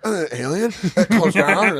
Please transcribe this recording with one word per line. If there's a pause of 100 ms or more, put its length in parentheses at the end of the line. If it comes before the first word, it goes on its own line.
Uh,
alien? (100)
It
comes
down,
and